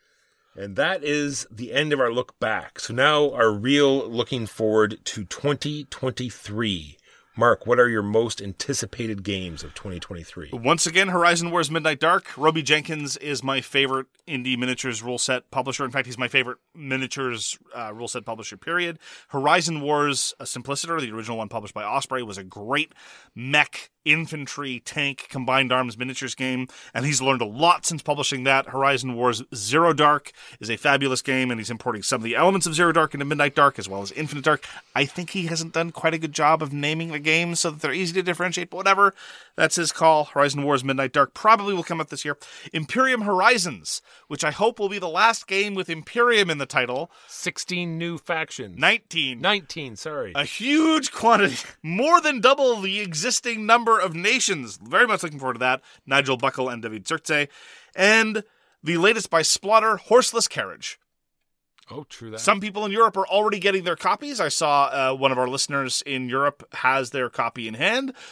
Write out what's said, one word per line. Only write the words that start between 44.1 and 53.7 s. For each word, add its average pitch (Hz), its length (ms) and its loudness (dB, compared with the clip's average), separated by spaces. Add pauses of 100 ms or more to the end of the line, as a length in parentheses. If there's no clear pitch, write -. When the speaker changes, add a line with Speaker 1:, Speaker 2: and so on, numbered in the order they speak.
Speaker 2:
which 147 160 -8
I 151 80 0
hope 220 280 0
will 202 100 0
be 202 100 -6
the 180 100 -6
last 208 380 2
game 202 260 -2
with 185 160 -4
Imperium 208 600 2
in 151 100 -2
the 135 60 -6
title. 131 460 -2 (160)
Speaker 1:
Sixteen 175 720 -6
new 170 200 -6
factions. 135 600 -6
Speaker 2:
Nineteen. 156 640 -2
Speaker 1:
Nineteen, 160 540 -4
sorry. 135 400 -8
Speaker 2:
A 143 100 -2
huge 311 680 0
quantity, 202 460 2 (240)
more 269 400 2
than 294 180 0
double 254 400 4
the 190 200 -4
existing 208 680 -4
number 226 340 4